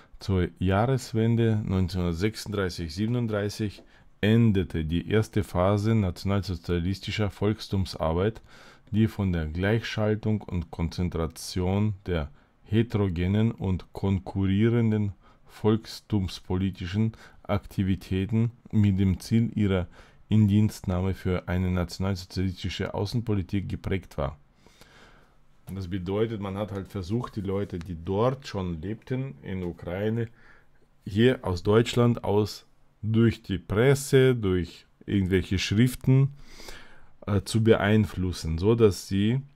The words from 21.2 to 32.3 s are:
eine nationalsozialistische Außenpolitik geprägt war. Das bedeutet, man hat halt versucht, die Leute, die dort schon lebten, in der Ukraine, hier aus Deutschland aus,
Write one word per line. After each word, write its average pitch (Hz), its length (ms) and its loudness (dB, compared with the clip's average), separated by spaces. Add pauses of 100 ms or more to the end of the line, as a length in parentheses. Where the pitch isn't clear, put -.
eine 90 220 0
nationalsozialistische 92 1200 -4
Außenpolitik 101 720 -4
geprägt 92 520 -6
war. 71 180 -4 (1400)
Das 95 140 -8
bedeutet, 98 540 -4
man 98 160 -6
hat 104 120 -6
halt 98 180 -8
versucht, 104 480 -6
die 110 40 -4
Leute, 95 380 -4
die 85 260 -10
dort 117 420 -2
schon 87 360 -6
lebten, 127 600 -8
in 92 180 -8
der 90 80 -6
Ukraine, 104 600 -4 (800)
hier 113 400 4
aus 87 160 -2
Deutschland 120 600 4
aus, 101 420 0 (340)